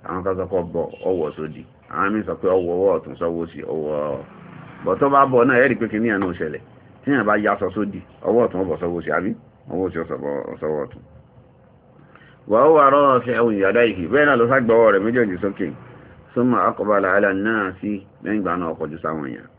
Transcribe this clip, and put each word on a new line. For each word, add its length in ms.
Àwọn 220
kan 120
sọ 100
pé 100
ọbọ̀ 280
ọwọ́ 280
sódì. 320
Àwọn 260
míì 100
sọ 120
pé 140
ọwọ́ 240
ọwọ́ 200
ọ̀tún 240
sọ́wọ́ 300
sí 160
ọwọ́. 560
Bọ̀ 160
tó 100
bá 180
bọ̀ 180
náà, 120
ẹ 120
rí 60
pé 140
kìíní 220
àná 160
ṣẹlẹ̀. 340
Tí 120
yàn 160
bá 100
yá 180
aṣọ 160
sódì, 300
ọwọ́ 200
ọ̀tún 180
ọbọ̀ 160
sọ́wọ́ 260
sí, 80
àbí? 200
Ọwọ́ 200
sí 80
ọ̀sọ̀ 200
bọ̀ 400
sọ́wọ́ 260
ọ̀tún. 180
وهو 320
رافع 580
يديه. 560
Bẹ́ẹ̀ 180
náà 100
ló 120
sá 120
gbọ́wọ́ 320
rẹ̀ 120
méjèèjì 340
sókè. 300
ثم 200
أقبل 520
على 240
الناس. 500
Lẹ́yìn 220
ìgbà 140
náà 120
ó 60
kọjú 240
sáwọn 280
èèyàn. 220